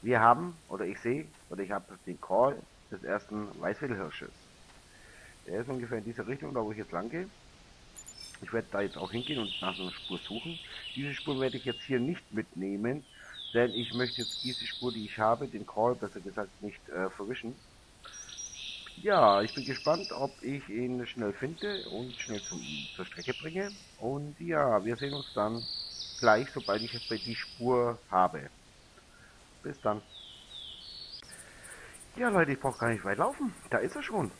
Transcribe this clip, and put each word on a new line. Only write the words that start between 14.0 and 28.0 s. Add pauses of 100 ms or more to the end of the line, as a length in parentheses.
jetzt
diese
Spur,
die
ich
habe,
den
Call
besser
gesagt
nicht,
äh,
verwischen. (1400)
Ja,
ich
bin
gespannt,
ob (120)
ich
ihn
schnell
finde
und
schnell
zum, (340)
zur
Strecke
bringe. (280)
Und
ja,
wir
sehen
uns
dann (560)
gleich,
sobald
ich
jetzt
die
Spur (140)